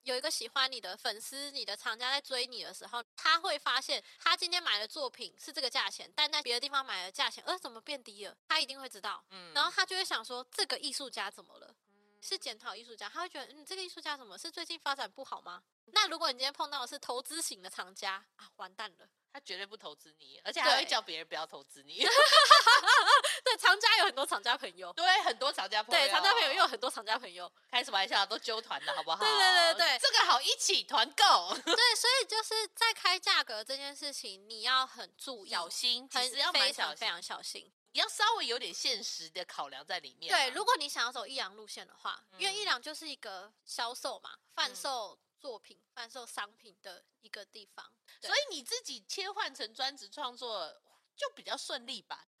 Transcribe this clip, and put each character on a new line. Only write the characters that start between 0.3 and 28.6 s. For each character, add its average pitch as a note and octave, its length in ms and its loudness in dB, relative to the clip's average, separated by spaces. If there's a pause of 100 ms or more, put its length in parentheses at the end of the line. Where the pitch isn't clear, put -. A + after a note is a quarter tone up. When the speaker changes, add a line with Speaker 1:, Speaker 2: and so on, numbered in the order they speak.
Speaker 1:
喜 A#3 180 -4
欢 C4 220 0
你 B3+ 100 -12
的 F#3 160 -8
粉 A3 240 -6
丝、 C#4 300 -10
你 C#4 140 -10
的 G3+ 120 -8
藏 A3 220 -6
家 B3 120 -2
在 C#4 100 0
追 C4 260 -4
你 A#3+ 160 -12
的 F3+ 100 -12
时 - 140 -16
候， A#3+ 160 -6 (140)
他 D#4+ 240 4
会 E4 180 0
发 C4+ 220 0
现 C4 220 -4 (160)
他 E4+ 180 2
今 F4 140 -4
天 F4 120 0
买 A#3+ 160 0
的 - 80 -4
作 C#4 240 -6
品 A3 280 -14
是 - 140 -14
这 D4+ 80 -10
个 B3+ 80 -2
价 A3+ 220 -2
钱， - 240 -14
但 D4+ 160 2
在 D4+ 100 -2
别 A#3+ 140 -2
的 A#3+ 60 0
地 C#4+ 80 -6
方 C4+ 160 0
买 G#3 200 -6
的 F#3 60 -10
价 C4+ 180 0
钱， A#3 160 -14
呃， F4+ 140 -2
怎 D4 120 -12
么 A3+ 100 -16
变 C#4 220 -8
低 G3+ 240 -16
了？ - 100 -16 (120)
他 D#4 120 2
一 D4 40 -2
定 C4 160 -12
会 C4 80 -12
知 G#3 120 -18
道。 G3+ 300 -8
Speaker 2:
嗯。 F3+ 220 -16
Speaker 1:
然 D4 120 2
后 F4 60 0
他 F#4+ 140 0
就 F#4 120 -6
会 F#4+ 80 0
想 C#4 200 -4
说 B3 280 -10
，“这 G4+ 140 -2
个 - 120 -4
艺 C#4+ 140 -10
术 C4 180 -8
家 G3+ 200 -8
怎 G3 140 -20
么 - 140 -20
了？” - 160 -20 (160)
Speaker 2:
嗯。 - 320 -20
Speaker 1:
是 C#4+ 160 -6
检 A3 200 -10
讨 A#3 160 -10
艺 A3+ 100 -16
术 A#3 100 -20
家， B3+ 140 -10
他 D4+ 120 -10
会 F4+ 80 -6
觉 D#4+ 100 -14
得 B3 140 -12
，“嗯， D4 120 -20
这 F4+ 100 -12
个 F#4+ 80 -10
艺 F4+ 60 -10
术 F4 120 -18
家 D4+ 160 -6
怎 C4 100 -16
么？ F#3+ 120 -18
是 D#4+ 120 -12
最 E4+ 140 -10
近 E4 140 -12
发 C#4+ 160 -4
展 C4 160 -8
不 C4+ 140 -16
好 - 160 -12
吗？” F3+ 220 -16 (300)
那 G#4 160 4
如 D#4+ 100 -6
果 D#4+ 120 0
你 B3 80 -4
今 C4 60 -6
天 C#4 80 -2
碰 D4+ 180 -6
到 C#4+ 100 -6
的 B3 60 -6
是 C#4+ 120 -12
投 B3+ 240 -6
资 D#4 180 -8
型 G#3+ 220 -6
的 F#3 60 -12
藏 F#3 260 -12
家， G3 300 -6 (120)
啊， - 200 -20
完 F#3 180 -12
蛋 G#3 240 -10
了。 G3+ 100 -20 (220)
Speaker 2:
他 - 100 -16
绝 - 160 -10
对 G3 80 -8
不 G3+ 120 -16
投 D#3 180 -14
资 D#3 240 -20
你， C#3 240 -20
而 - 100 -6
且 E4 80 -2
还 C#4 160 6
会 D4 60 4
Speaker 1:
对。 E4 60 -4
Speaker 2:
叫 A#3 140 2
别 D#3+ 160 -8
人 E3 80 -10
不 E3+ 80 -12
要 D#3+ 120 -4
投 C#3 160 -14
资 - 200 -20
你。 D3+ 180 -18
Speaker 1:
<laughs> C5+ 1400 8
对， A#4 120 4
藏 G4 220 6
家 G#4+ 200 6
有 F#4 80 6
很 F#4 80 0
多 C4+ 100 0
藏 G#3+ 180 -2
家 A#3+ 140 0
朋 G#3 200 -8
友。 F3+ 180 -12
Speaker 2:
对， F#4 280 4
很 A3+ 160 0
多 C4 140 0
藏 - 160 -4
家 G#3+ 140 0
朋 A3+ 120 -2
友。 - 60 8
Speaker 1:
对， C#4 100 4
藏 D#4 120 4
家 G4 100 6
朋 A#4 100 4
友 D#4 60 4
也 C#4+ 80 0
有 F#4 100 6
很 B3+ 140 -2
多 B3+ 100 -2
藏 C4 140 -8
家 A3 140 -2
朋 A#3+ 140 -14
友。 F3 180 -12 (200)
Speaker 2:
开 B3 140 0
什 B3 60 -14
么 G3+ 80 2
玩 F#3+ 100 0
笑， A3 180 2
都 G#3+ 120 -6
揪 A3 220 -6